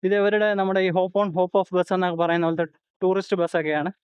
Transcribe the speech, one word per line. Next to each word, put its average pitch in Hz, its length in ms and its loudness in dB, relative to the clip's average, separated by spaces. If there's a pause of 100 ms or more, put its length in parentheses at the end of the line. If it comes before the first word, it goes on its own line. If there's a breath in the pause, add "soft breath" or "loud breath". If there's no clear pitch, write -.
ഇത് 190 120 0
ഇവരുടെ 208 380 2
നമ്മുടെ 190 260 0
ഈ 190 100 2
ഹോപ്പ് 185 300 0
on 202 140 0
ഹോപ്പ് 180 260 0
off 180 180 -2
ബസ് 180 160 0
എന്നൊക്കെ 180 300 0
പറയുന്ന 170 240 2
പോലത്തെ 165 180 -2 (380)
ടൂറിസ്റ്റ് 185 340 0
ബസ്സൊക്കെയാണ്. 165 540 -2 (120)